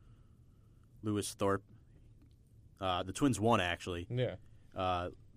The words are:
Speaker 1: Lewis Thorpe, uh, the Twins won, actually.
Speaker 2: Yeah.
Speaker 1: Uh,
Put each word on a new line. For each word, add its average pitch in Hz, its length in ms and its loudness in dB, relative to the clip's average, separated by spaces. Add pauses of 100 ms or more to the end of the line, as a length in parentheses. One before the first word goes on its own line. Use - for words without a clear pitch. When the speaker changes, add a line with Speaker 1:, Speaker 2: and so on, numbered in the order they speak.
(1000)
Speaker 1:
Lewis 104 320 -2
Thorpe, 98 300 0 (1160)
uh, 95 240 0
the 95 100 -8
Twins 131 260 2
won, 110 200 4
actually. 87 500 -2
Speaker 2:
Yeah. 120 260 -2 (400)
Speaker 1:
Uh, 90 340 0 (280)